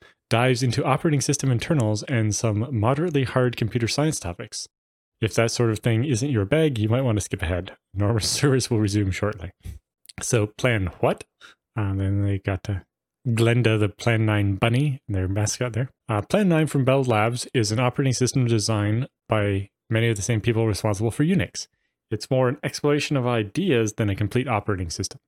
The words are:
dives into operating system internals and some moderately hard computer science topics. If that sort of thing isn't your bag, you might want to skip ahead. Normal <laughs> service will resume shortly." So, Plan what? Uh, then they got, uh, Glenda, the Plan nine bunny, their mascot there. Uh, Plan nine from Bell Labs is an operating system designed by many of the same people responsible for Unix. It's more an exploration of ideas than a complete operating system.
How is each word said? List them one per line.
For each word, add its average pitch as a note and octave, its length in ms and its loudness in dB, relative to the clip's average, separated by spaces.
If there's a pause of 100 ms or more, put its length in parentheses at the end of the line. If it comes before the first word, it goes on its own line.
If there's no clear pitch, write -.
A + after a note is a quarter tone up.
(300)
dives A#2+ 320 2
into C3 220 0
operating C#3+ 380 0
system C#3 280 -2
internals A2+ 540 0
and A2 320 0
some G#2+ 340 0
moderately C#3 540 0
hard B2 320 0
computer A#2 320 -2
science D#3 320 -2
topics. - 480 -10 (540)
If G#2+ 140 0
that A#2 160 4
sort A#2 200 0
of G#2 80 -2
thing A2+ 240 0
isn't C#3 260 -2
your A2 140 2
bag, D3 340 2
you G#2+ 120 0
might B2 140 0
want A2+ 140 2
to G2 60 -2
skip - 180 -6
ahead. F#2 300 -4 (220)
Normal G2+ 260 0
<laughs> - 0 -
service C3 500 0
will A2 120 2
resume G2+ 300 0
shortly." G2+ 400 -6 (680)
So, G#2+ 280 0
Plan A2 400 -2 (120)
what? D3+ 240 0 (540)
Uh, G2 160 -2
then G2 320 -2
they G2+ 140 -2
got, - 300 -4
uh, F#2+ 100 -4 (500)
Glenda, A2+ 500 2
the G#2 80 2
Plan A2+ 380 0
nine G2+ 300 2
bunny, C3 520 0
their F#2 220 -2
mascot G#2+ 420 -2
there. A#2+ 180 -4 (200)
Uh, G#2 120 0
Plan G3 280 2
nine D#3 180 4
from C#3 160 0
Bell C3 220 4
Labs A#2 480 2
is A2 180 2
an A2+ 80 0
operating B2+ 320 2
system B2+ 340 2
designed A2 600 0 (220)
by G2+ 400 0 (200)
many A2+ 200 2
of A2 80 0
the G2+ 40 -8
same A2 200 0
people A2+ 260 2
responsible G#2+ 440 0
for - 120 0
Unix. E3 440 -2 (440)
It's - 180 -6
more C3 200 4
an C#3 120 -2
exploration D3 540 0
of B2+ 100 0
ideas A#2 680 0
than G#2+ 160 0
a F#2+ 80 -2
complete G#2+ 280 0
operating G2+ 440 -2
system. - 380 -8